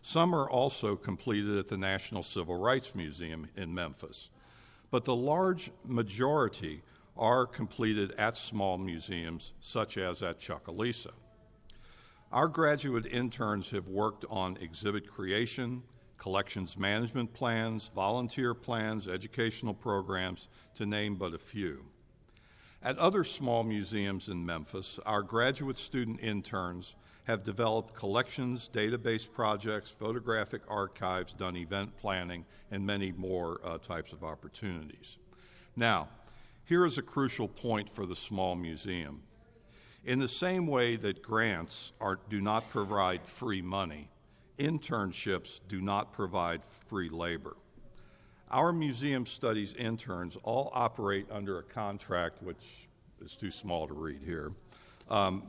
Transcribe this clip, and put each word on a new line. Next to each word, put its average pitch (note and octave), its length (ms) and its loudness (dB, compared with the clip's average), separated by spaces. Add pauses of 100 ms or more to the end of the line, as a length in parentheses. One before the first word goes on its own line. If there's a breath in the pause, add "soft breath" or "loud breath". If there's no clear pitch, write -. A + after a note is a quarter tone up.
Some E3+ 340 4
are C#3 140 2
also B2 480 4
completed G#2 640 0
at F#2+ 100 -2
the G#2+ 80 -2
National F#2+ 460 0
Civil F2 340 -2
Rights B2 380 2
Museum D#2+ 640 -6
in F2 180 -4
Memphis, E2 560 -6 (600 loud breath)
but B2 140 2
the C3 100 4
large E3 560 2 (140)
majority A2+ 1000 2 (340 loud breath)
are A#2+ 300 6
completed G#2+ 720 0
at A2 180 2
small G2 400 0
museums, E2+ 840 -6
such - 360 -4
as F#2 240 -2
at F2 200 -4
Chucalissa. G2 720 -4 (1200 loud breath)
Our C#3 160 6
graduate C#3+ 580 2
interns A2+ 640 0
have F#2+ 160 -2
worked G2+ 420 0
on F#2+ 320 -2
exhibit F#2+ 480 -4
creation, A#2 760 -2 (340 soft breath)
collections F#2+ 580 -2
management A2+ 560 0
plans, A2+ 600 -2
volunteer A#2+ 580 2
plans, A2 540 -2
educational G#2+ 680 -2
programs, F#2+ 760 0 (260 loud breath)
to G#2+ 120 -2
name G#2 280 0
but F2+ 200 -2
a D#2 40 -6
few. E2 460 -4 (1000 loud breath)
At C3+ 160 -2
other F3+ 240 6
small A#2+ 400 2
museums G2+ 640 0
in F2 160 -2
Memphis, F2 640 -4
our G#2 160 4
graduate B2+ 560 0
student A#2 420 -2
interns F#2+ 720 -2 (340 loud breath)
have G#2+ 160 2
developed A2 500 2
collections, B2 760 0
database A2+ 600 0
projects, G#2+ 600 0
photographic A2+ 800 -2
archives, F#2+ 640 0
done F2+ 240 -4
event F#2+ 400 -4
planning, F2+ 480 -2 (280 loud breath)
and G2 120 -2
many G2 280 0
more, F2+ 520 0
uh, E2 140 -4
types E2 340 -6
of D#2 120 -10
opportunities. D#2 920 -8 (600 loud breath)
Now, G#2+ 320 4 (580 loud breath)
here F3 200 6
is D3 100 2
a B2+ 60 0
crucial B2+ 460 0
point A2 400 0
for G#2+ 160 -6
the F2 120 -4
small F#2+ 380 0
museum. E2 680 -4 (840 loud breath)
In B2+ 140 2
the C3+ 100 2
same F3+ 380 0
way B2 300 4
that G2+ 260 0
grants A2 760 0
are, F#2+ 200 2 (100)
do G#2 140 0
not G#2+ 260 2
provide F#2+ 580 2
free G#2 360 -4
money, F2 480 -4 (480 soft breath)
internships G#2+ 1080 0
do F#2+ 120 -4
not G2+ 320 0
provide F2 500 0 (260)
free F2+ 220 -2
labor. E2 460 -4 (920 loud breath)
Our D#3+ 220 6
museum C#3 540 2
studies A2 480 0
interns A2 680 -4
all B2 320 0
operate G#2 560 2
under G2+ 280 -4
a D#2+ 40 -8
contract, G2 800 -2
which - 460 -12 (340)
is - 120 -14
too F#2+ 160 -6
small F2 380 -2
to D2 60 -10
read D2 300 -6
here, D#2 280 -6 (580 loud breath)
um, G2 380 4